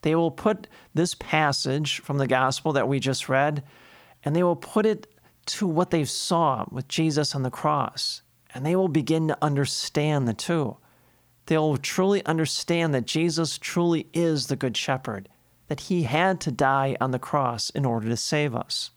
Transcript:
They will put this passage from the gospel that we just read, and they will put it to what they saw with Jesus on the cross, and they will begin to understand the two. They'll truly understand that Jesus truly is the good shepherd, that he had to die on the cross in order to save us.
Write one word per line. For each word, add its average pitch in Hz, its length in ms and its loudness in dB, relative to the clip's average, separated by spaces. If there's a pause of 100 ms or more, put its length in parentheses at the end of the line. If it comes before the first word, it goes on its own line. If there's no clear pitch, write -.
They 156 140 2
will 165 160 2
put 202 340 0 (260)
this 170 220 0
passage 147 840 -2
from 139 180 -4
the 135 80 0
gospel 131 460 2
that 131 160 2
we 139 100 2
just 131 300 -2
read, 143 340 2 (640)
and 147 100 0
they 170 80 2
will 175 140 2
put - 300 0
it 214 200 0 (400)
to - 220 -2
what 170 220 0
they 165 140 2
saw 156 640 0
with 131 200 -10
Jesus 151 480 0
on 135 80 -2
the 127 60 -2
cross, - 720 -2 (300)
and 127 140 -6
they 170 80 2
will 190 140 2
begin 156 400 2
to 151 120 -2
understand 147 840 0
the 113 80 0
two. 151 440 -2 (680)
They'll 156 300 4
truly 190 500 0
understand 160 680 0
that 123 140 0
Jesus 160 500 0
truly 170 560 0
is 160 360 0
the 139 80 -2
good 127 200 -2
shepherd, 131 520 -4 (380)
that 147 160 -6
he 175 200 0
had 170 380 2
to 160 100 -4
die 135 500 2
on 127 120 0
the 127 80 -2
cross 127 500 -2
in 139 140 -2
order 113 240 0
to 117 80 0
save 147 400 -2
us. - 400 -6